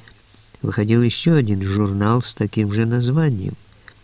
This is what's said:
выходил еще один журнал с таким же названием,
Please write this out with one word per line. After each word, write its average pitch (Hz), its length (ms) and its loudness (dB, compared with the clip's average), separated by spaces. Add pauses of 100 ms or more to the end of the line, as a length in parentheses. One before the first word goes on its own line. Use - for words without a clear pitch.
(600)
выходил 107 400 0
еще 123 360 2
один 104 300 0
журнал 104 540 0
с - 140 -8
таким 107 360 -2
же 110 140 0
названием, 120 680 0 (500)